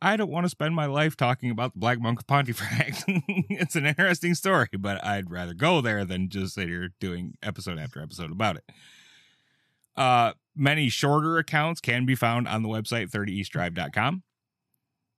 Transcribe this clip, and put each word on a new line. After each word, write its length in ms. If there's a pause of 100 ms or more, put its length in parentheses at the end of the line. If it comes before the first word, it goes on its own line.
I 140
don't 160
want 140
to 40
spend 260
my 100
life 320
talking 340
about 220
the 60
Black 200
Monk 200
of 80
Pontefract. 800
<laughs> 40 (400)
It's 260
an 100
interesting 500
story, 340 (100)
but 240
I'd 280
rather 220
go 280
there 240
than 240
just 260
sit 140
here 200 (100)
doing 440
episode 360
after 220
episode 300
about 260
it. 60 (1300)
Uh, 360 (220)
many 340
shorter 480
accounts 440
can 240
be 100
found 320
on 160
the 60
website 400
thirty 240
east 180
drive 220
dot 200
com, 300 (960)